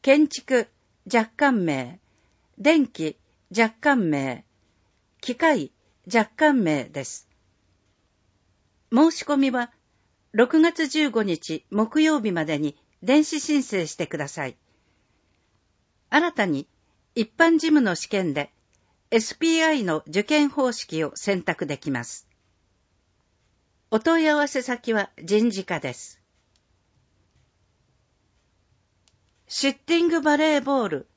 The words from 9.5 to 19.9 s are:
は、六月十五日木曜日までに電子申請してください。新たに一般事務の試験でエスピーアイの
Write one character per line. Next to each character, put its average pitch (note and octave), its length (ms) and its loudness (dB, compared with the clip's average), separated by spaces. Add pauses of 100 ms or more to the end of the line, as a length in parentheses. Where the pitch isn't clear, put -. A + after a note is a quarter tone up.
は、 A#3+ 220 -4 (580)
六 B3+ 300 4
月 E4 260 2
十 D4+ 240 0
五 A3 120 -2
日 E3 460 -6
木 A3 320 0
曜 D#4 200 2
日 G#3 100 -2
ま E3 140 -2
で D3+ 140 -4
に D3 180 -6 (260)
電 D4 220 4
子 D4+ 160 -6
申 D4 200 0
請 F#3 260 -4
し - 80 -14
て E3 120 -6
く E3 100 -8
だ C#3+ 120 -6
さ C#3 180 -8
い。 A#2+ 100 -14 (1500)
新 D#4+ 220 2
た G#3+ 140 -2
に D3 220 -4 (460)
一 A3 160 -2
般 E4 240 2
事 E4 140 0
務 D4+ 140 4
の F#3+ 140 0
試 - 120 -12
験 F3+ 260 -2
で C#3+ 180 -6 (600)
エ A3+ 100 2
ス - 160 -12
ピ E4 220 0
ー D#4+ 60 2
ア D#4+ 60 2
イ C4 120 -2
の D#3 240 -2